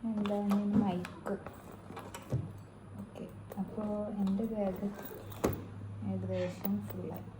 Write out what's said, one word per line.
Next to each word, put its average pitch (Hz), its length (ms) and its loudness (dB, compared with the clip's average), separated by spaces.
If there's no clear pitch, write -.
എന്താണ് 202 480 4
മൈക്ക്. 185 520 2
ഓക്കെ, - 260 -8
അപ്പോൾ 208 280 -2
എൻ്റെ 196 320 6
ബാഗ് 196 340 2
ഏകദേശം 185 640 0
ഫുള്ളായി. 175 360 -4